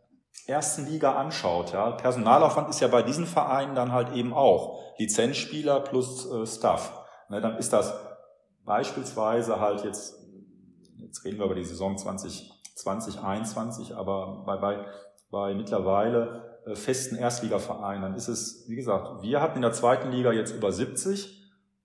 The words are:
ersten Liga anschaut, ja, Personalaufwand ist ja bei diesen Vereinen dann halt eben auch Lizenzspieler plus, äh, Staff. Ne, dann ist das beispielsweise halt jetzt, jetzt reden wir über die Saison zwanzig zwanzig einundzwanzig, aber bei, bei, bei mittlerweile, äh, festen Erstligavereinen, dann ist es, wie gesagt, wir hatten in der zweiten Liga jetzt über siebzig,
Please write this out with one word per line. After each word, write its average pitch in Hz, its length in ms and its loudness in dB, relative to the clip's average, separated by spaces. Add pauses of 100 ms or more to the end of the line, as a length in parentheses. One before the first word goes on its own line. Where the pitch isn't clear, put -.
(460)
ersten 143 400 -2
Liga 147 280 2
anschaut, 90 580 0
ja, 101 200 2
Personalaufwand 127 800 6
ist - 100 -4
ja 131 80 4
bei 117 140 6
diesen 147 240 -2
Vereinen 139 480 0
dann 127 180 2
halt 123 220 2
eben 120 180 -2
auch - 480 4 (180)
Lizenzspieler 139 840 0
plus, 127 520 -2
äh, 113 140 -2
Staff. - 580 -2 (240)
Ne, 104 120 -4
dann 110 160 0
ist - 160 -2
das 104 220 2 (720)
beispielsweise 113 960 0
halt 104 240 0
jetzt, - 340 -10 (800)
jetzt - 280 -6
reden 98 140 -4
wir 101 80 2
über 92 80 2
die 90 100 -2
Saison 92 320 -2
zwanzig - 540 -8 (240)
zwanzig 101 460 -6
einundzwanzig, 113 760 -6
aber 95 520 -6
bei, 98 100 -2
bei, 101 280 -2 (460)
bei 101 240 -2
mittlerweile, 104 1120 0
äh, 107 80 -6
festen 127 420 -2
Erstligavereinen, 104 840 -2
dann 95 120 -4
ist 92 140 -6
es, - 400 -8
wie 117 80 -6
gesagt, 104 460 -2
wir 131 180 2
hatten 156 160 2
in 127 60 0
der 117 100 4
zweiten 127 380 4
Liga 123 220 4
jetzt 110 220 0
über 101 180 0
siebzig, - 800 -4 (340)